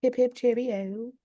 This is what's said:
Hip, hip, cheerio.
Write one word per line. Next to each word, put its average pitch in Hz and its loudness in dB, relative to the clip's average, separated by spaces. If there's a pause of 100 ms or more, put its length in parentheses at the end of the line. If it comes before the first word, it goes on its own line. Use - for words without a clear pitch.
Hip, 247 2
hip, 247 2
cheerio. 226 -2 (120)